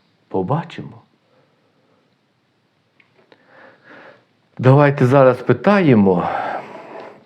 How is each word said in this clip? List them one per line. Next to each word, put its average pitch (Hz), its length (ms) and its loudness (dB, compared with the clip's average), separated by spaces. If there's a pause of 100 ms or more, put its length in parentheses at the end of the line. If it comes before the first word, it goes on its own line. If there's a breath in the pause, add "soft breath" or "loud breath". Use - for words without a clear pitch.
(280)
побачимо. 139 760 -8 (3500 soft breath)
Давайте 139 480 2
зараз 131 320 4
питаємо 117 840 0 (1040 loud breath)